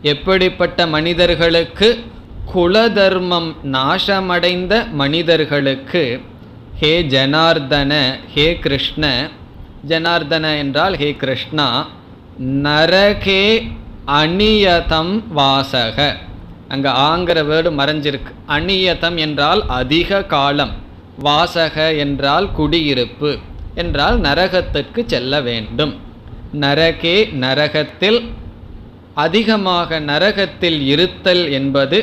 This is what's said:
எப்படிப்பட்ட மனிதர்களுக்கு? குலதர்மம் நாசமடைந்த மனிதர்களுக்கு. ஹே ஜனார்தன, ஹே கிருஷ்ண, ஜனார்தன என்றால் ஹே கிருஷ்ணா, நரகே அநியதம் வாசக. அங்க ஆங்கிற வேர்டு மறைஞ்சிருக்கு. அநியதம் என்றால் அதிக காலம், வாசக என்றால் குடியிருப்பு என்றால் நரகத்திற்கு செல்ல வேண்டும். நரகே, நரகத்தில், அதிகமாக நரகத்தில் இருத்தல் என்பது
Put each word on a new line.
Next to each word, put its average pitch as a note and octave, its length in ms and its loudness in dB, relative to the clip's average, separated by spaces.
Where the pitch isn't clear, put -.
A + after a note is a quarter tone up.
எப்படிப்பட்ட F3+ 680 0
மனிதர்களுக்கு? E3+ 920 2
குலதர்மம் F#3 960 2
நாசமடைந்த F3+ 960 0
மனிதர்களுக்கு. C#3+ 1040 0
ஹே D3+ 140 4
ஜனார்தன, C#3+ 800 2
ஹே D3 140 2
கிருஷ்ண, C#3 400 -2
ஜனார்தன D#3+ 560 0
என்றால் D3+ 380 0
ஹே D3 80 0
கிருஷ்ணா, C#3 460 -2
நரகே F#3+ 760 4
அநியதம் F3 960 2
வாசக. C3 580 0
அங்க C3+ 140 -2
ஆங்கிற E3+ 280 0
வேர்டு E3 200 2
மறைஞ்சிருக்கு. C#3+ 520 -2
அநியதம் F3 680 0
என்றால் D3+ 360 0
அதிக D3+ 300 0
காலம், C#3+ 400 0
வாசக D#3+ 480 2
என்றால் C#3+ 420 0
குடியிருப்பு D3 720 0
என்றால் E3+ 360 0
நரகத்திற்கு F3 760 0
செல்ல B2+ 200 -2
வேண்டும். A#2 440 -4
நரகே, C#3+ 540 2
நரகத்தில், D3+ 760 0
அதிகமாக F#3+ 640 0
நரகத்தில் F3+ 680 0
இருத்தல் F3+ 520 2
என்பது C#3 440 2